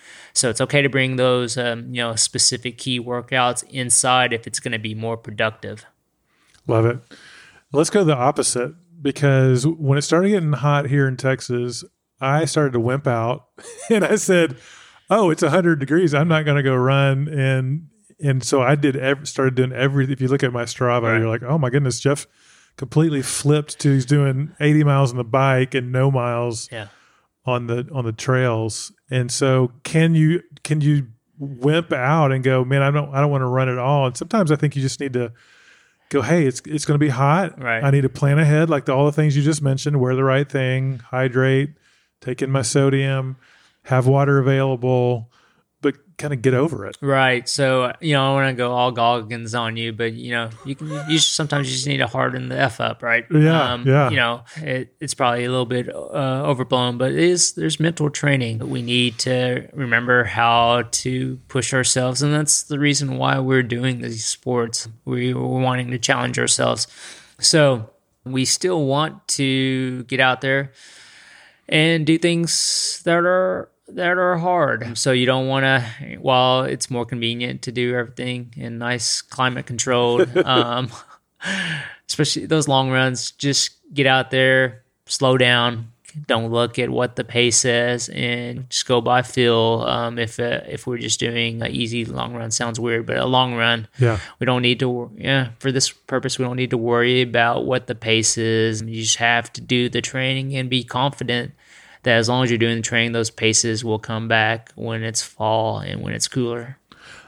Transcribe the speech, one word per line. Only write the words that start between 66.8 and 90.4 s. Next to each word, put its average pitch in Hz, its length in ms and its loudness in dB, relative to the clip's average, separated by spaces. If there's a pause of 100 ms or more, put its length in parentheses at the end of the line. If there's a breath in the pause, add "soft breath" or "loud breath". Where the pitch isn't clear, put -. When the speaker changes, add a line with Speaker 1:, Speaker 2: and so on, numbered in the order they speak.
Speaker 1:
So 135 520 2 (340)
we 131 180 -2
still 170 420 0
want 143 420 -2
to 131 800 -2
get 131 140 -2
out 127 220 2
there 135 300 -2 (960 loud breath)
and 160 380 2
do 160 100 4
things - 840 -2
that 170 220 2
are, 185 440 0 (200)
that 180 280 -2
are 180 200 2
hard. 131 600 0
So 135 140 0
you 123 140 2
don't 131 220 2
wanna, 135 380 2 (340 loud breath)
while 127 440 2
it's 131 260 -6
more 120 160 -4
convenient 120 580 -6
to 127 80 -8
do 123 240 -2
everything 123 640 -8
in 117 200 -10
nice 120 440 -4
climate 127 440 -2
controlled, 120 720 2
Speaker 2:
<laughs> 139 80 2
Speaker 1:
um, 123 440 0 (1160 loud breath)
especially - 380 -2
those 156 220 0
long 135 240 2
runs, 131 400 -2
just - 400 -2 (220)
get 139 140 0
out 131 240 2
there, 131 520 2 (220)
slow 131 320 2
down. 120 540 2 (340)
Don't 113 260 0
look 117 280 0
at 123 100 -2
what 123 260 -2
the 117 80 -4
pace 120 360 0
says, 120 500 0
and 123 640 -6
just - 160 -4
go 120 140 2
by 123 200 2
feel. 117 640 2
Um, 120 300 -4
if, 117 220 -6
uh, 120 280 -4